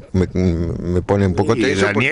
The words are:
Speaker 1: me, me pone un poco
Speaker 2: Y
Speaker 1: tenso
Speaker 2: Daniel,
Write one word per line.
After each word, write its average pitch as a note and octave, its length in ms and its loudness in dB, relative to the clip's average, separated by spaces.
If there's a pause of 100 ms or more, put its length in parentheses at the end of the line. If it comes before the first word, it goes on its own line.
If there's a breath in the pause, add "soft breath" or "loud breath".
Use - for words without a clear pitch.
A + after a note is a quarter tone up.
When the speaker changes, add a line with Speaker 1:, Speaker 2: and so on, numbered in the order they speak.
(120)
Speaker 1:
me, F#2 200 2
me F2 720 0
pone G2+ 240 2
un F2+ 100 0
poco A2+ 180 0
Speaker 2:
Y A#2 80 0
Speaker 1:
tenso G2 240 0
Speaker 2:
Daniel, G#2 60 0 (200)